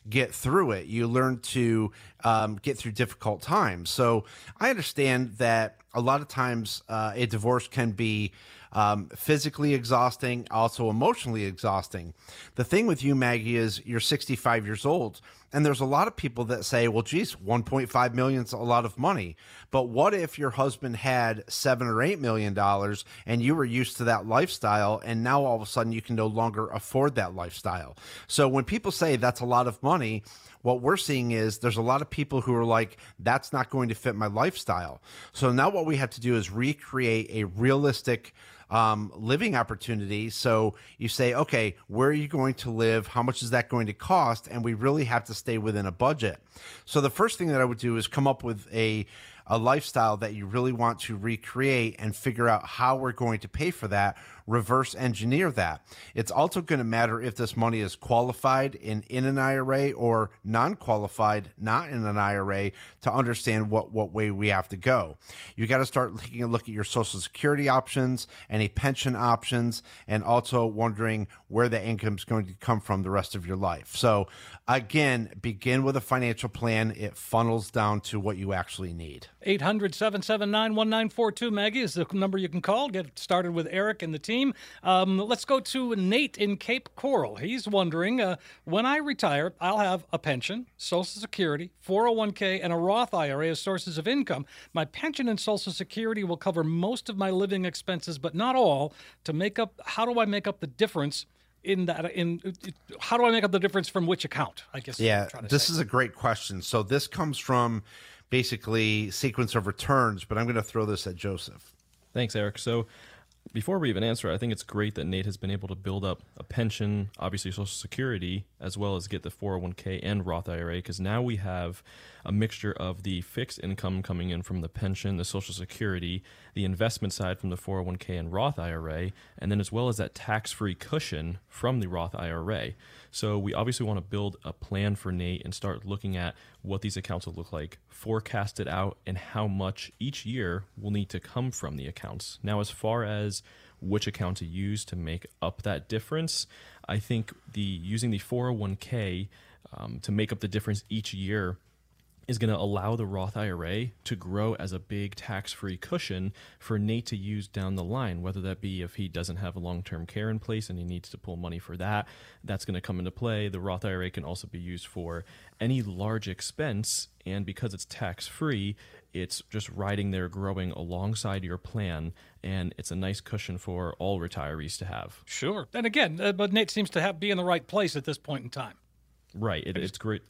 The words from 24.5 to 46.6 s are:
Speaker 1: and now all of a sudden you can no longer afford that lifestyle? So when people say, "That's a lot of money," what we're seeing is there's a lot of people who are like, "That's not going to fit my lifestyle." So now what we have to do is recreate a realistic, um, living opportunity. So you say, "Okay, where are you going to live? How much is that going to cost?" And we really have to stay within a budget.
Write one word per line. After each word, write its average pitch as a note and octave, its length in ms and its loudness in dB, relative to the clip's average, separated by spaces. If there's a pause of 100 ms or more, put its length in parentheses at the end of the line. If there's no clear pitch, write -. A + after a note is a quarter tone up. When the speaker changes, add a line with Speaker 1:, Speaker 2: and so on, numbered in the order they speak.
Speaker 1:
and A2+ 180 -2
now C#3 220 4
all A#2+ 120 2
of A2 40 0
a G#2+ 60 -10
sudden A2+ 260 0
you A2+ 80 -2
can A#2 160 -4
no A2 100 2
longer A2 420 0
afford C3 480 2
that F#2 180 0
lifestyle? F2 600 -6 (320)
So C#3+ 220 4
when C3 160 4
people G#3 260 -2
say, D#3 260 2
"That's A#2+ 240 2
a B2 40 -4
lot B2 220 4
of A#2 160 -6
money," B2+ 400 2 (400)
what B2 180 4
we're D3+ 160 4
seeing B2+ 360 2
is A2 260 2
there's A#2 180 2
a A2+ 60 2
lot B2+ 180 4
of D3 80 -6
people C#3 320 -2
who B2 140 2
are A#2 100 4
like, A2+ 320 4 (220)
"That's A#2 340 2
not C3 160 0
going B2 220 0
to A2 40 0
fit A#2 200 -2
my G#2+ 140 0
lifestyle." G2 720 0 (320)
So C3 180 4
now C3+ 160 6
what F#3+ 160 2
we D#3 140 2
have C3+ 100 0
to A#2 140 -10
do A#2+ 140 4
is F#2 140 0
recreate A#2+ 800 0
a G#2+ 140 -2
realistic, B2 920 2 (360)
um, G#2+ 440 4
living C#3+ 400 0
opportunity. A2 760 -2
So A2 460 2 (200)
you A2+ 120 -2
say, B2 260 2
"Okay, A#2 420 2 (120)
where A#2+ 200 4
are D3+ 60 4
you D3 140 0
going C3+ 260 2
to - 160 -6
live? A2+ 380 2
How A#2+ 140 2
much B2 200 0
is A#2 80 -4
that B2 180 2
going A#2 180 0
to G#2 60 -4
cost?" C3 540 2
And A#2 180 -6
we A#2 80 0
really C3+ 320 2
have A#2 200 2
to A2 100 -10
stay A#2 240 -2
within G#2 260 0
a F#2 80 -2
budget. A#2+ 460 2 (460)